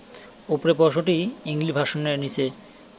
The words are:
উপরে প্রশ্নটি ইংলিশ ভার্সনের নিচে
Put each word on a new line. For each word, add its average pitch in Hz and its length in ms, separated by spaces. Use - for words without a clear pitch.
উপরে 160 260
প্রশ্নটি 160 420
ইংলিশ 156 280
ভার্সনের 147 440
নিচে 139 260